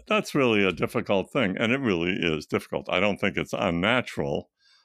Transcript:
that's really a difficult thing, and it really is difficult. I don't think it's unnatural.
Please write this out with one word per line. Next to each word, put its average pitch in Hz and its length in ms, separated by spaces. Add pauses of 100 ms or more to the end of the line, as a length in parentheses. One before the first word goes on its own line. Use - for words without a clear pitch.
that's - 280
really 117 280
a 95 80
difficult 104 600
thing, 104 260
and 113 140
it 135 80
really 90 340
is 80 320
difficult. - 440
I 90 100
don't 98 180
think 95 180
it's - 180
unnatural. 90 960 (360)